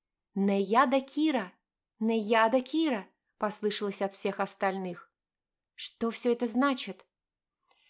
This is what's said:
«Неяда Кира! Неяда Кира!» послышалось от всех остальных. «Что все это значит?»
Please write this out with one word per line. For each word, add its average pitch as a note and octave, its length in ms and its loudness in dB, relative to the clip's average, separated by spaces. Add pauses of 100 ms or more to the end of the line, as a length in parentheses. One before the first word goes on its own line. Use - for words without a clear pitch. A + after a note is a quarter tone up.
(360)
«Неяда G3+ 640 4
Кира! C4+ 540 -2 (460)
Неяда A3+ 600 2
Кира!» C4 480 -2 (300)
послышалось G3+ 640 -4
от G3 120 -2
всех G3 280 -4
остальных. F#3+ 680 -4 (640)
«Что - 360 -6
все A#3+ 220 0
это A#3+ 140 -2
значит?» B3+ 580 -2 (840)